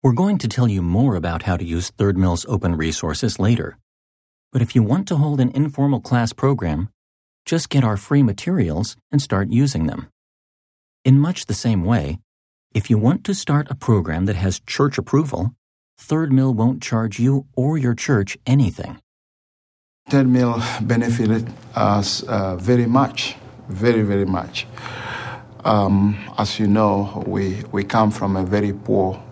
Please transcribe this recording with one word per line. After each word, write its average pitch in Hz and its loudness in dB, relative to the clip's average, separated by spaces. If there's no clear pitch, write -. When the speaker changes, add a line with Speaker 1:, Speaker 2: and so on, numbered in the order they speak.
Speaker 1:
We're 123 4
going 202 2
to - -4
tell 120 2
you 95 0
more 101 2
about 82 -4
how 90 0
to 87 -6
use 85 -4
Third 101 0
Mill's 90 0
open 87 0
resources 80 -4
later. 107 0
But 127 0
if 117 -2
you 120 4
want 151 0
to 165 0
hold 143 2
an 120 2
informal 139 0
class 120 0
program, 95 -2
just 165 -2
get 139 4
our 107 2
free 143 2
materials 104 -2
and 147 2
start 98 -2
using 120 2
them. - -8
In 135 8
much 170 -2
the - -4
same 104 0
way, 90 -2
if - -2
you 113 4
want 120 2
to 202 -2
start 147 0
a - -6
program 90 0
that 101 -2
has 92 -2
church - -2
approval, 131 -2
Third 156 -2
Mill 131 2
won't 120 0
charge 113 -4
you 135 2
or 143 0
your 123 0
church 104 0
anything. - 0
Speaker 2:
Third 135 4
Mill 120 2
benefited 117 0
us, 101 0
uh, 98 -2
very 120 2
much, 127 0
very, 110 2
very 98 0
much. - -6
Um, 101 2
as 104 -4
you 107 2
know, 101 0
we, 98 -4
we 101 -2
come 110 2
from 98 -2
a 92 -2
very 104 0
poor 98 -2